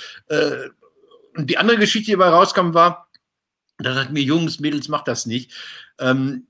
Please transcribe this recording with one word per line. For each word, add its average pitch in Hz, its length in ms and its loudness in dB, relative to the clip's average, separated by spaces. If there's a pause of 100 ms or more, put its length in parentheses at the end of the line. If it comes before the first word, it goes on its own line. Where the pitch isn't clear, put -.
(280)
Äh, 147 420 -4 (680)
und 143 140 -6
die - 80 0
andere 220 200 2
Geschichte, 214 340 0
die 196 60 2
dabei 180 120 6
rauskam, 175 440 4
war, 170 360 2 (720)
da 127 140 -4
sagt 131 180 -4
mir, 147 100 -2
„Jungs, 160 380 0
Mädels, 147 280 -4
macht 151 200 -6
das 120 180 -4
nicht.“ 120 260 -6 (480)
Ähm, 131 500 -2